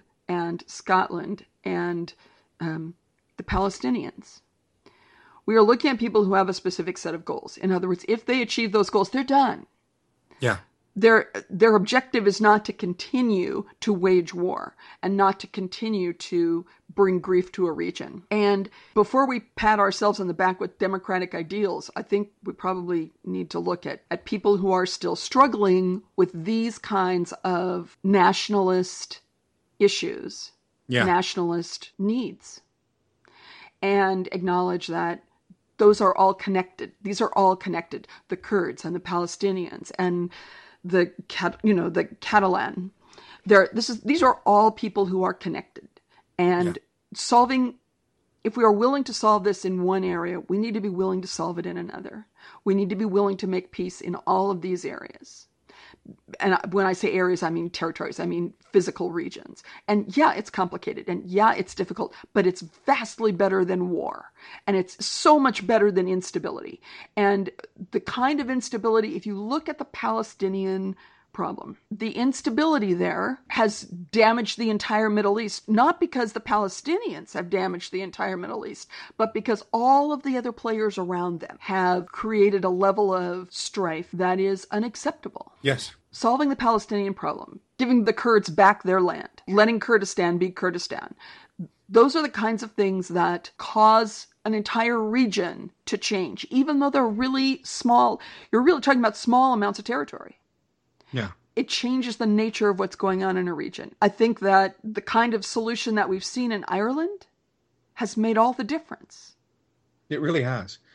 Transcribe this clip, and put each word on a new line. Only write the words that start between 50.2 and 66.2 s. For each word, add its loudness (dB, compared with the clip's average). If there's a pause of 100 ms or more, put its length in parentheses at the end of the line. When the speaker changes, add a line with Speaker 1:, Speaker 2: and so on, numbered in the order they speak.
Speaker 1:
we -2
need -2
to -2
be -4
willing -2
to -12
solve -6
it -8
in -8
another. -14 (380)
We 2
need 2
to -4
be -2
willing 2
to -6
make -4
peace -8
in -6
all 0
of -4
these -4
areas. -14 (960)
And 0
I, 0
when 0
I 0
say -2
areas, 0
I -2
mean -4
territories, -8
I -6
mean -4 (180)
physical 2
regions. -10 (280)
And 0
yeah, 4
it's -8
complicated, -6
and -6
yeah, 4
it's -8
difficult, -6 (180)
but 2
it's 0 (240)
vastly 0
better 2
than -2
war. -6 (340)
And 2
it's -4
so 4
much 0
better 4
than 0
instability. -6 (380)